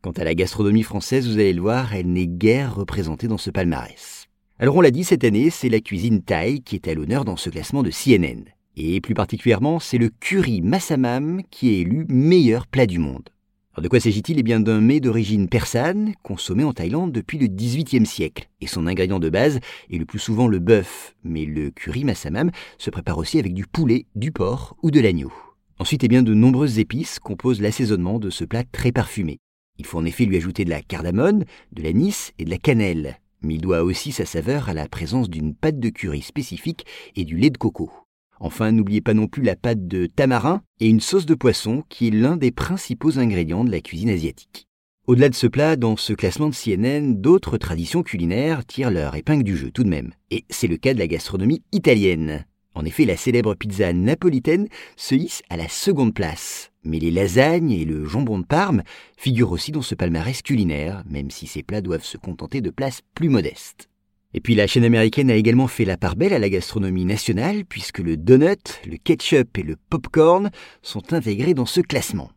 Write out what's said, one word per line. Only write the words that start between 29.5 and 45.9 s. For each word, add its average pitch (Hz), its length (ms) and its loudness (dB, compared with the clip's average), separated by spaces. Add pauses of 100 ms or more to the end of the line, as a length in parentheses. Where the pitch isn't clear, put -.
Il - 80 -14
faut - 140 -6
en 82 60 -2
effet 85 200 0
lui 92 120 0
ajouter 90 280 -2
de 85 60 -2
la 73 100 -4
cardamone, 113 640 0 (260)
de 82 120 -12
l'anis 113 560 -2
et 85 60 -6
de 78 40 -6
la 92 80 -4
cannelle. 90 600 0 (240)
Mais 78 100 -2
il 80 80 -4
doit 87 220 2
aussi 92 280 -2
sa 104 140 -4
saveur 120 440 -4
à 92 40 -4
la 76 140 -6
présence 101 420 -4
d'une 78 240 -6
pâte 151 260 -2
de 117 100 -2
curry 73 340 -6
spécifique - 640 -10 (280)
et 92 100 -4
du 80 120 -6
lait 139 140 4
de 123 80 -12
coco. - 320 -4 (480)
Enfin, 110 320 -2
n'oubliez 107 300 2
pas 104 140 2
non 107 100 4
plus - 160 -6
la 101 140 0
pâte 107 320 -2
de 90 180 -2
tamarin 135 560 0 (180)
et 113 80 4
une 110 120 8
sauce 180 260 0
de 156 80 4
poisson 127 560 0
qui - 180 -2
est 110 40 2
l'un 123 260 2
des 135 140 2
principaux 123 680 -4
ingrédients 98 460 0
de 123 80 2
la 82 100 -2
cuisine 101 300 -4
asiatique. - 560 -6 (400)
Au-delà 127 220 6
de 135 40 0
ce - 140 0
plat, 143 280 2
dans 113 220 0